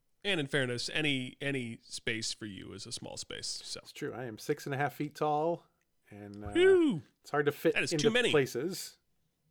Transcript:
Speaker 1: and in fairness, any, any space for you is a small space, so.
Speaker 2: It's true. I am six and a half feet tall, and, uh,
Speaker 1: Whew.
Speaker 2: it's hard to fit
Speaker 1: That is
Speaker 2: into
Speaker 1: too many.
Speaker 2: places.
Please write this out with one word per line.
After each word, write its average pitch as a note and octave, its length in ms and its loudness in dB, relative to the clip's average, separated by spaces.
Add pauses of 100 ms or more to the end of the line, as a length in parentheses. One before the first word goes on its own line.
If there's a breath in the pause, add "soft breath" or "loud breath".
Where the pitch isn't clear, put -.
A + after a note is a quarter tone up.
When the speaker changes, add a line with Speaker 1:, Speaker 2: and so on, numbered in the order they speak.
(240)
Speaker 1:
and G3 160 0
in C#3+ 80 -2
fairness, B2 440 -2
any, C#3 480 0
any B2+ 440 -4
space - 500 -4
for - 140 -10
you F#2 260 -10
is G2+ 140 -12
a A2+ 40 -12
small - 240 -10
space, - 480 -8
so. - 200 -10
Speaker 2:
It's - 80 -20
true. C#3 200 -8
I A#2 140 -8
am A2 140 -10
six - 260 -4
and C#3+ 80 -4
a C3+ 40 -4
half C#3 180 -2
feet D3 180 -6
tall, D#3 500 0 (460)
and, G3+ 340 -14
uh, G3+ 60 -6
Speaker 1:
Whew. E4+ 540 6 (180)
Speaker 2:
it's - 80 -20
hard D3 160 2
to C#3+ 60 6
fit - 240 2
Speaker 1:
That - 80 2
is C#3+ 100 0
Speaker 2:
into D3 120 2
Speaker 1:
too - 40 8
many. A3+ 220 4
Speaker 2:
places. C#3+ 680 0 (540)